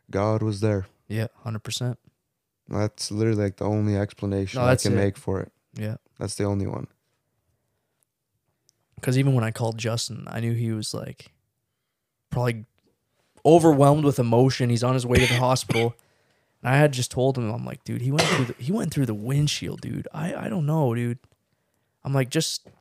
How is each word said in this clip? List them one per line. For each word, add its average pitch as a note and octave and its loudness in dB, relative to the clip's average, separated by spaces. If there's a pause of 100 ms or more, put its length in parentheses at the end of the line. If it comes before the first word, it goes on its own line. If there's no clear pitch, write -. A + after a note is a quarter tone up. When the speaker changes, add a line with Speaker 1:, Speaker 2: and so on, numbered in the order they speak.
Speaker 1:
God G#2+ 0
was G#2+ -4
there. G#2 0 (220)
Speaker 2:
Yeah, A2 -4 (120)
hundred G#2+ -10
percent. B2 -6 (720)
Speaker 1:
That's - -4
literally, G#2+ 0
like, G2 -2
the G2 -6
only G#2 0
explanation G2+ -4
Speaker 2:
No, B2 2
Speaker 1:
I - 4
Speaker 2:
that's B2+ 2
Speaker 1:
can G2 2
Speaker 2:
it. F#2+ 2
Speaker 1:
make G2 0
for F#2+ -6
it. G2 -10 (240)
Speaker 2:
Yeah. G#2+ -8 (240)
Speaker 1:
That's G#2 -6
the G2+ -2
only G2 -2
one. - -8 (2250)
Speaker 2:
'Cause B2+ 0
even C3+ 4
when A#2+ 2
I A2 -2
called A2+ -4
Justin, A2 -6
I - -8
knew A#2 -2
he A#2 -2
was, A2 -6
like, - -12 (1000)
probably A#2+ -2 (800)
overwhelmed D3+ 8
with C#3+ 2
emotion. B2 4
He's A#2 0
on B2 2
his B2 -2
way B2 4
to B2+ 6
the B2 2
Speaker 1:
<laughs> B2 2
Speaker 2:
hospital. B2 0 (680)
And B2 -2
I C#3 4
had D3+ 6
just B2+ -4
told C3 0
him, A#2 -2
I'm A#2 -6
like, B2+ -12
"Dude, A#2 -6
he C3 -2
went D3 2
through C3 0
the, - -8
he B2+ -6
went G#3+ -4
through C#3 -2
the G#2+ -4
windshield, C#3 -2
dude. - -8
I, E3 -6
I - -8
don't F3+ -2
know, D3+ 0
dude." A#2+ -4 (840)
I'm C3+ -6
like, C3+ 0
"Just - -4 (140)